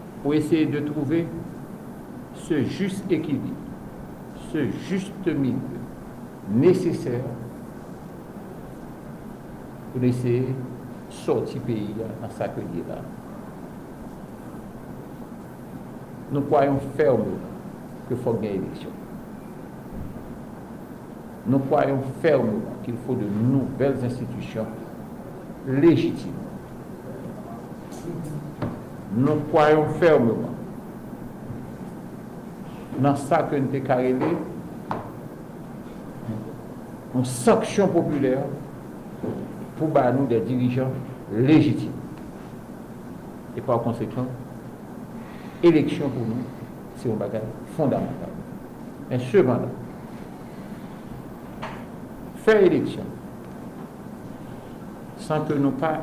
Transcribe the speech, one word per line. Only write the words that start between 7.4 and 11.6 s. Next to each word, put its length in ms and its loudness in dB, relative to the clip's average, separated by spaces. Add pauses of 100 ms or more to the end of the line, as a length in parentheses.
pour 100 2
essayer 500 4 (580)
soti 480 0